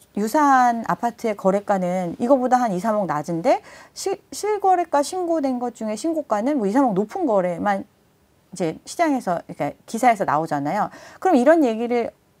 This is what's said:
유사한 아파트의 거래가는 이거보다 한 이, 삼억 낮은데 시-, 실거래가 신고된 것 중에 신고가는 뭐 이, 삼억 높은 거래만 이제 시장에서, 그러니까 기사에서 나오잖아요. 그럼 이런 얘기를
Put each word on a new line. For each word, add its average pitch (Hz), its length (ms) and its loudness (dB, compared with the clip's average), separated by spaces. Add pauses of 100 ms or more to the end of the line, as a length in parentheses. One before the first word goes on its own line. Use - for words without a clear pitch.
(180)
유사한 247 680 2
아파트의 226 520 -4
거래가는 185 800 0
이거보다 247 400 4
한 233 140 0
이, 175 60 -2
삼억 208 280 -2
낮은데 170 560 -2 (320)
시-, - 260 -6 (120)
실거래가 370 680 0
신고된 320 580 -2
것 240 140 -6
중에 214 220 -6
신고가는 285 640 -2
뭐 208 80 0
이, 196 60 0
삼억 254 200 2
높은 214 320 -2
거래만 196 640 0 (640)
이제 160 340 -4
시장에서, 262 600 -2
그러니까 147 380 -8
기사에서 226 400 0
나오잖아요. 156 640 -2 (300)
그럼 359 180 2
이런 302 260 6
얘기를 233 480 -2 (300)